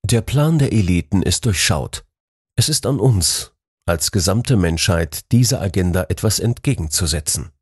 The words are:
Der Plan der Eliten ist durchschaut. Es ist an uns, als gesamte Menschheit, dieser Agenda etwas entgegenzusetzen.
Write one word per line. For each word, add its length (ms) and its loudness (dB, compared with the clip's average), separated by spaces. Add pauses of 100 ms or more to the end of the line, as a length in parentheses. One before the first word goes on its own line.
Der 140 2
Plan 400 2
der 140 2
Eliten 480 2
ist 240 -2
durchschaut. 580 -2 (540)
Es 100 2
ist 180 -4
an 140 0
uns, 540 0 (320)
als 260 -2
gesamte 460 2
Menschheit, 720 0
dieser 300 2
Agenda 480 0
etwas 300 -2
entgegenzusetzen. 1120 -4 (100)